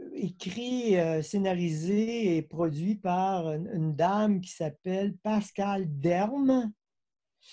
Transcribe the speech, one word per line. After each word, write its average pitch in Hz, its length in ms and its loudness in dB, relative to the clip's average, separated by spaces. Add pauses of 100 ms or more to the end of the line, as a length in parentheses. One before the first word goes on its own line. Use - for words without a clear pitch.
(140)
écrit, 226 840 -2
euh, 160 240 2
scénarisé 190 1160 0
et 156 40 0
produit 165 540 -2
par 185 560 0
une, 160 160 -4
une 156 280 0
dame 196 440 2
qui 180 120 -10
s'appelle 185 640 -4
Pascale 202 680 -2 (140)
Derme. 226 720 2 (800)